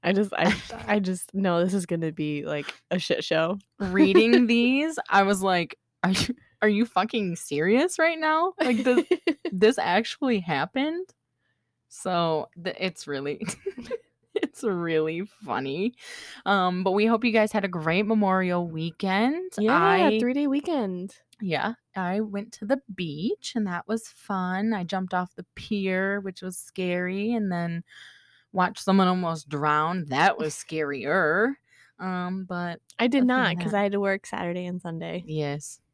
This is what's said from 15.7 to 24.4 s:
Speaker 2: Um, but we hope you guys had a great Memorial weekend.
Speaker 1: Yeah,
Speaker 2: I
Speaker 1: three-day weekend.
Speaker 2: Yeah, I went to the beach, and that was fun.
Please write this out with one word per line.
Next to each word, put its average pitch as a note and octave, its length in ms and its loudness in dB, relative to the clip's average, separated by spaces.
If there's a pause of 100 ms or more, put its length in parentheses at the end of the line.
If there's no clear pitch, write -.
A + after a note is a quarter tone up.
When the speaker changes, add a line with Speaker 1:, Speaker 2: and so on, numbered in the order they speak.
Speaker 2:
Um, F#3 400 0
but F#3+ 80 2
we G#3 140 4
hope A3+ 180 2
you A#3 80 2
guys G#3+ 200 2
had G3+ 120 0
a G3 40 -2
great F3 380 0
Memorial F#3 640 2
weekend. G3 880 -2
Speaker 1:
Yeah, G#3+ 240 2
Speaker 2:
I D#4+ 360 4
Speaker 1:
three-day B3+ 280 0
weekend. C4 680 -2 (260)
Speaker 2:
Yeah, G3 340 -2 (200)
I F#3 260 -2
went G#3 340 -6
to - 120 -14
the C4+ 140 0 (140)
beach, F3 600 -6
and G#3+ 120 -2
that F3 200 -6
was A3 220 -6
fun. F#3+ 640 -4